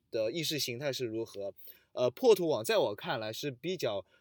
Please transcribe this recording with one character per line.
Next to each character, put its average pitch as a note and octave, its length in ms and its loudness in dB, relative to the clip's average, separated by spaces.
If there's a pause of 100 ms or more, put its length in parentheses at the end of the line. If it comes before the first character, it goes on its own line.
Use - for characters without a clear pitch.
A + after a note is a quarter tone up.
的 A2+ 220 -2
意 E3 100 -4
识 D3 160 -2
形 B2 220 -4
态 C#3+ 140 -2
是 B2 120 -4
如 A2+ 200 -4
何， G2 280 -8 (380)
呃， B2+ 180 2
破 A3+ 240 6
土 F3 140 4
网 A#2+ 160 2
在 A3 140 2
我 A2+ 180 4
看 D3+ 240 -4
来 A2 140 -6
是 D3 180 -6
比 E3+ 240 -6
较 A2 300 -2 (160)